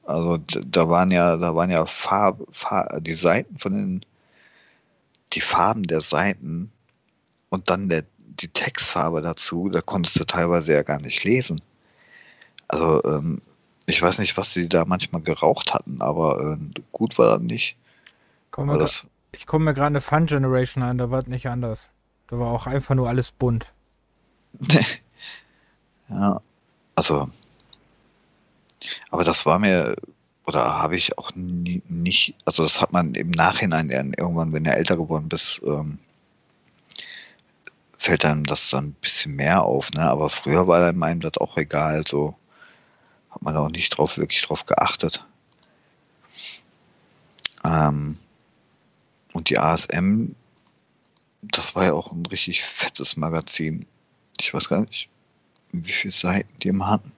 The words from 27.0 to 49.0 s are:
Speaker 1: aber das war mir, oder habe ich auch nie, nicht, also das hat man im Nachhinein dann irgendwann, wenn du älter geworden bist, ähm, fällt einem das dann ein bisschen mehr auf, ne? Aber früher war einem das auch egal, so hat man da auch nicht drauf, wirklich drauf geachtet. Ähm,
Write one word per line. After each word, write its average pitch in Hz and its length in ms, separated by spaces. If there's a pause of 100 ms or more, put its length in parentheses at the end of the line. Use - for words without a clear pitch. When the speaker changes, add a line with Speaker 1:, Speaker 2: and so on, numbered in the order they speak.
Speaker 1:
aber 82 120
das 82 220
war 82 140
mir, 90 360 (520)
oder 65 320
habe 78 180
ich - 220
auch - 160
nie, 90 520
nicht, 87 460 (120)
also - 180
das - 180
hat - 100
man 85 220
im - 160
Nachhinein 82 600
dann 65 240
irgendwann, 82 380
wenn 78 120
du 78 80
älter 85 260
geworden 80 320
bist, - 340
ähm, 147 360 (2000)
fällt 78 300
einem 76 200
das 71 260
dann 69 140
ein 71 80
bisschen - 420
mehr 80 260
auf, 67 300
ne? 78 100
Aber 73 300
früher 87 360
war 87 200
einem 85 340
das 82 160
auch - 200
egal, 76 500
so 73 280 (920)
hat - 140
man 78 100
da 78 60
auch 76 100
nicht 87 200
drauf, - 280
wirklich 73 240
drauf - 240
geachtet. - 580 (2500)
Ähm, 76 540 (1160)